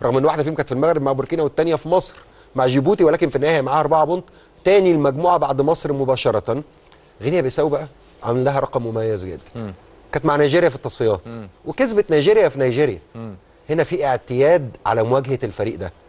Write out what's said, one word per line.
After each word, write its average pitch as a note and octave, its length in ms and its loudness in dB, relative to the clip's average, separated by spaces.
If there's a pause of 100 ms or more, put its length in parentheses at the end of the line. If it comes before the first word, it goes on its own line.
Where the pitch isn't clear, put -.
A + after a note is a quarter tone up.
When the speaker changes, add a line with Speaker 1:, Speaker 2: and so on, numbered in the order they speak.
Speaker 1:
رغم B2+ 140 0
ان C3+ 80 2
واحده D#3 180 0
فيهم D#3 120 -4
كانت D3 120 -4
في - 80 -8
المغرب D#3 260 0
مع C#3 100 0
بوركينا C3+ 320 -4
والثانيه D#3+ 320 0
في D#3+ 140 -8
مصر F3 260 0 (400)
مع B2+ 120 2
جيبوتي، C#3+ 360 2
ولكن D#3+ 260 4
في B2+ 60 -2
النهايه D3 200 2
هي D3 60 2
معاها C3+ 180 0
أربعة D#3 260 2
بونت. F3 180 -2 (400)
تاني F#3+ 280 6
المجموعه D#3 460 2
بعد C#3 240 0
مصر D3+ 320 0
مباشره. B2+ 680 -2 (580)
غينيا D#3+ 200 0
بيساو D3 280 0
بقى C#3+ 180 -4 (360)
عامل B2+ 220 -2
لها C#3 140 0
رقم B2+ 280 -4
مميز A2 380 -4
جدًا. E2+ 180 -12 (120)
Speaker 2:
مم. G#2+ 180 -12 (380)
Speaker 1:
كانت D3 140 -4
مع D3+ 100 2
نيجيريا D3 340 4
في C3 60 -4
التصفيات A2 500 -2
Speaker 2:
مم. A2+ 220 -14 (180)
Speaker 1:
وكسبت A3 460 -2
نيجيريا E3+ 380 4
في C3+ 100 -6
نيجيريا. B2+ 400 0 (160)
Speaker 2:
مم. A2+ 180 -14 (360)
Speaker 1:
هنا D#3 140 0
في D#3+ 220 -4
اعتياد C3+ 800 0
على A2+ 180 0
مواجهه B2+ 400 -2
الفريق G#2+ 360 -6
ده، F2+ 120 -10 (180)